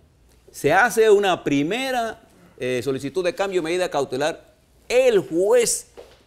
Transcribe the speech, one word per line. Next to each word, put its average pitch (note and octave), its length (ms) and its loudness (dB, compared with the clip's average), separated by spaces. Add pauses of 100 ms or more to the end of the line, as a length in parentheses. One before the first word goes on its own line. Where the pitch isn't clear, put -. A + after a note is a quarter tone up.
(520)
Se - 220 -2
hace A3 360 4
una G3 340 2
primera, A3 760 -2 (360)
eh, B2+ 260 -4
solicitud C3+ 400 -4
de F3 120 -2
cambio F#3+ 260 -2
de D#3 40 -6
medida F3 240 -2
cautelar, C#3+ 640 -4 (340)
el A#3+ 320 2
juez G3+ 680 0 (400)